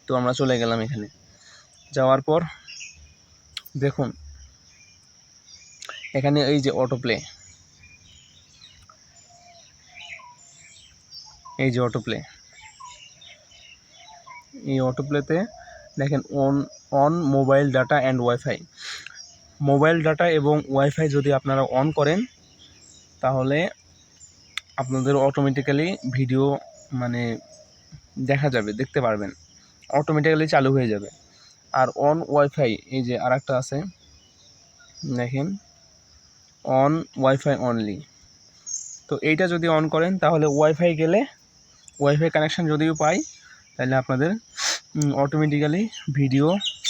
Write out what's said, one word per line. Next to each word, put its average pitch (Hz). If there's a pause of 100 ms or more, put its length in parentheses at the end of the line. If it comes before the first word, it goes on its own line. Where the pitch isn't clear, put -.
তো -
আমরা 123
চলে 131
গেলাম 117
এখানে, 110 (840)
যাওয়ার 131
পর 160 (1400)
দেখুন 135 (2000)
এখানে 143 (120)
এই 147
যে 139 (100)
অটো 127
প্লে, 117 (4000)
এই 135
যে 123
অটো 113
প্লে, 113 (2500)
এই 135 (100)
অটো 127
প্লেতে 147 (640)
দেখেন 135 (240)
on, 139 (480)
on 151 (220)
mobile 139
data 131 (120)
and 131 (100)
Wi-Fi। 120 (1120)
মোবাইল 151
ডেটা 160 (120)
এবং 147 (220)
Wi-Fi 143 (100)
যদি 143 (100)
আপনারা 135 (160)
on 139 (100)
করেন 156 (1040)
তাহলে 135 (1200)
আপনাদের 131 (120)
অটোমেটিক্যালি 139 (300)
ভিডিও 131 (540)
মানে 120 (1080)
দেখা 139
যাবে, 107 (120)
দেখতে 135
পারবেন, 104 (680)
অটোমেটিক্যালি 156
চালু 139
হয়ে 123
যাবে। 101 (720)
আর 127 (200)
on 156 (180)
Wi-Fi 143 (240)
এই 131
যে 123 (100)
আরেকটা 131
আছে 135 (1400)
দেখেন 135 (1200)
on 135 (320)
Wi-Fi 135 (140)
only, 110 (1080)
তো - (160)
এইটা 160
যদি 170 (100)
on 156 (100)
করেন 165 (120)
তাহলে 156 (140)
Wi-Fi 160 (100)
গেলে 170 (840)
Wi-Fi 147
কানেকশন 156
যদিও 156 (100)
পাই 165 (580)
তাহলে 131
আপনাদের, 135 (640)
উম, 147 (120)
অটোমেটিক্যালি 151 (380)
ভিডিও 139 (420)